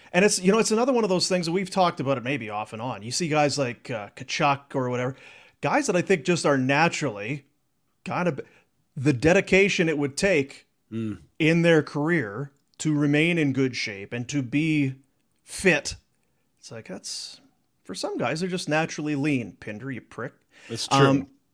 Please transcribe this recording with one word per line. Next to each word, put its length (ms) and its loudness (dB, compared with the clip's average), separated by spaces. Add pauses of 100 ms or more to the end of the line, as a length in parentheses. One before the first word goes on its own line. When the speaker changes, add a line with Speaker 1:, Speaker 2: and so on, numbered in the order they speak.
(140)
Speaker 1:
And 120 6
it's, 160 2
you 100 6
know, 80 4
it's 120 0
another 220 2
one 100 2
of 60 0
those 180 0
things 180 0
that 80 -2
we've 160 -2
talked 300 2
about 180 0
it 60 -6
maybe 260 -4
off 240 -6
and 80 -10
on. 200 -8
You 100 -10
see 180 -2
guys 280 2
like, 320 -4
uh, 260 -8
Tkachuk 600 -2
or 140 -2
whatever, 260 -4 (460)
guys 260 0
that 80 0
I 60 2
think 240 0
just 200 0
are 120 4
naturally 880 0 (600)
kind 220 -2
of 140 -2 (540)
the 180 2
dedication 760 4
it 80 0
would 200 -4
take 500 0 (240)
Speaker 2:
Mm. 280 -6 (200)
Speaker 1:
in 220 4
their 200 6
career 720 -4 (280)
to 140 0
remain 440 2
in 160 2
good 240 0
shape 340 -8
and 160 -6
to 140 -4
be 540 0 (460)
fit. 540 -2 (640)
It's 100 -20
like, 200 -16
that's, 500 -12 (460)
for 100 -12
some 220 -6
guys, 240 -2
they're 80 -4
just 180 -6
naturally 480 -2
lean. 460 -2
Pinder, 280 -12
you 120 -10
prick. 320 -12 (340)
Speaker 2:
That's 220 -6
true. 80 4
Speaker 1:
Um, 300 4 (260)